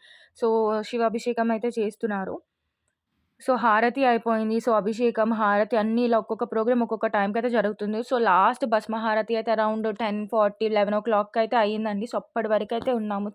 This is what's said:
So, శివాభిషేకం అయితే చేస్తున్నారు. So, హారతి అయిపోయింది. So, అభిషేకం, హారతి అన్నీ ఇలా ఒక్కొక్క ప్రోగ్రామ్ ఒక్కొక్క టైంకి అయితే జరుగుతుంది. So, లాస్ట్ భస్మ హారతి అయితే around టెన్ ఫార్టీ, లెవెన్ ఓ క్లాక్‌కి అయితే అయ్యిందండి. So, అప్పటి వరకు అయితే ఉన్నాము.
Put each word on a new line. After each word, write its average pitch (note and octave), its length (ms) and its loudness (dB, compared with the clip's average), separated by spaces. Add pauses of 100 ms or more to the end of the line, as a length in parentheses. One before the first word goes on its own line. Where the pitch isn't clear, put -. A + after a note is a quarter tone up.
(380)
So, A#3 100 -2 (360)
శివాభిషేకం A#3 680 -2
అయితే A3+ 220 -2
చేస్తున్నారు. G#3 600 -4 (1080)
So, C4 140 0
హారతి A#3 480 2
అయిపోయింది. A3+ 540 0
So, A#3 160 0
అభిషేకం, A3 600 0
హారతి G#3+ 440 2
అన్నీ A3 260 2
ఇలా A#3 140 2
ఒక్కొక్క A3 280 -4
ప్రోగ్రామ్ A3+ 360 0
ఒక్కొక్క A3+ 260 -2
టైంకి G#3 300 0
అయితే A#3 120 -2
జరుగుతుంది. G#3+ 500 -2
So, B3 220 -4
లాస్ట్ G#3+ 440 4
భస్మ A3 320 -2
హారతి A3 380 -2
అయితే A3 160 -2
around A3 340 0 (100)
టెన్ G#3 320 -4
ఫార్టీ, G#3+ 420 0
లెవెన్ G#3 260 2
ఓ G#3 60 0
క్లాక్‌కి G#3 380 0
అయితే A3+ 180 0
అయ్యిందండి. G#3+ 480 0
So, A#3 120 -6
అప్పటి G#3+ 320 -4
వరకు G#3 260 -2
అయితే A#3+ 180 -2
ఉన్నాము. G#3 420 -4